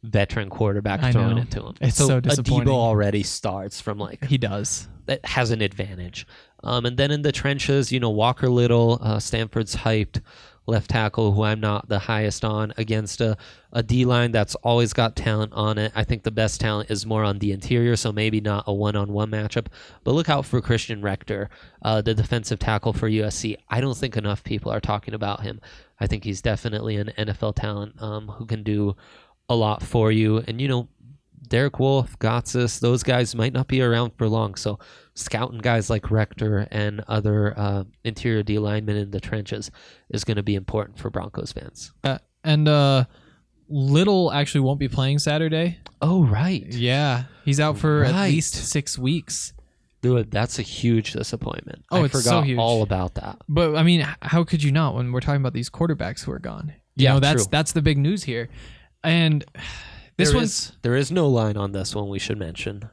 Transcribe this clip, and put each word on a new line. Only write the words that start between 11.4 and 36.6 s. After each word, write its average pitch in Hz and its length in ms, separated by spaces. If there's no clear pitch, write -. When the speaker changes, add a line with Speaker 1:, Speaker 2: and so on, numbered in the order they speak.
Speaker 1:
I'm 107 160
not 104 280
the 104 120
highest 107 440
on, 107 320
against 110 460
a, 110 160
a 117 100
D 123 220
line 120 280
that's 107 240
always 120 360
got 117 240
talent 107 380
on 107 240
it. 104 160
I 110 100
think 110 200
the 117 60
best 110 300
talent 107 300
is 107 160
more 110 180
on 101 140
the 101 140
interior, 120 440
so 110 160
maybe 107 300
not 104 240
a 101 80
one-on-one 104 560
matchup. 107 380
But 127 80
look 160 160
out 139 160
for 127 160
Christian 113 400
Rector, 101 480
uh, 107 220
the 110 120
defensive 110 440
tackle 110 340
for 110 160
U 107 160
S 104 120
C. 107 200
I 113 100
don't 131 160
think 117 220
enough 104 260
people 110 260
are 107 100
talking 104 340
about 104 260
him. 110 180
I 98 60
think 104 180
he's 101 180
definitely 110 540
an 104 140
N 107 200
F - 120
L 107 120
talent, 104 480
um, 107 260
who 104 160
can 110 180
do 104 320
a 123 60
lot 107 280
for 110 300
you. 110 340
And, 113 140
you 139 80
know, 120 200
Derek 131 320
Wolfe, 135 400
Gotsis, 120 600
those 120 240
guys 123 320
might 117 200
not 127 140
be 131 120
around 120 380
for 113 100
long. 107 280
So 104 220
scouting 117 460
guys 117 280
like 110 220
Rector 107 600